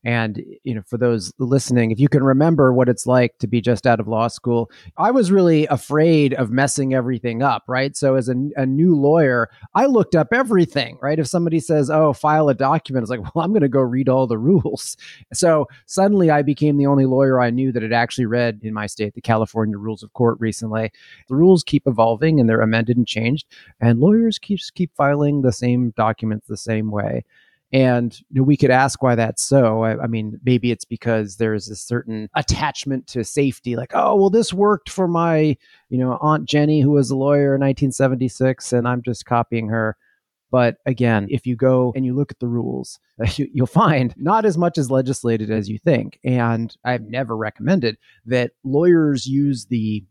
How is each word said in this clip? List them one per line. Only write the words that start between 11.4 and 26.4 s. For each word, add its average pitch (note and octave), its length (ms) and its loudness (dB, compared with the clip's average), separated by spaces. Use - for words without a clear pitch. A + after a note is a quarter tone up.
says, D3+ 320 0
"Oh, D#3 220 2
file D3+ 360 2
a C3 60 2
document," C3+ 480 -2
it's G#2+ 80 -8
like, G#2+ 240 -8
"Well, E3 100 -2
I'm G3 80 -2
gonna D3+ 160 2
go C3+ 120 0
read B2+ 280 0
all C3 160 2
the A2+ 140 -4
rules." B2 580 -2
So D#3+ 340 2
suddenly G3 460 2
I D3 100 2
became C#3+ 360 0
the C#3 100 2
only C#3 180 4
lawyer C3 340 2
I A#2+ 120 2
knew C3 200 -2
that A2+ 120 -4
had A2 100 -4
actually A#2+ 320 -2
read, A#2 380 -2
in A2 100 -8
my G#2 140 -6
state, G#2+ 260 -6
the - 80 -16
California A2 560 -2
Rules G#2+ 240 -10
of G#2+ 120 -20
Court A#2 260 0
recently. A2 520 -6
The C3 60 -4
rules E3+ 280 6
keep - 220 -2
evolving A#2 540 2
and A#2 100 4
they're A2+ 120 2
amended A2+ 360 0
and A#2+ 100 0
changed, A#2 380 -4
and A#2 200 2
lawyers G#3+ 400 2
keep, G3+ 200 -6
keep - 220 -6
filing C#3+ 480 0
the B2+ 80 2
same B2 440 0
documents A2 520 -2